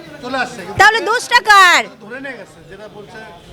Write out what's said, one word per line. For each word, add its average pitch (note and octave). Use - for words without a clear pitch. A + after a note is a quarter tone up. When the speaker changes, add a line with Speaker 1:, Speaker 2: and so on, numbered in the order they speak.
Speaker 1:
চলে B3
আসছে, A#3+
কিন্তু F3+
Speaker 2:
তাহলে G#4+
দোষটা A#4+
কার? F4+
Speaker 1:
ধরে A3+
নিয়ে C4+
গেছে, F3
যেটা G3+
বলছে G#3